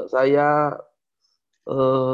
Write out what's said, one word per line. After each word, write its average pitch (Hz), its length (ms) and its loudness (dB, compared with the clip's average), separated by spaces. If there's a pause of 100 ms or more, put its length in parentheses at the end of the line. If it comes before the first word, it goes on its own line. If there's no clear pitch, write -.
saya, 143 640 2 (960)
eh, 131 460 0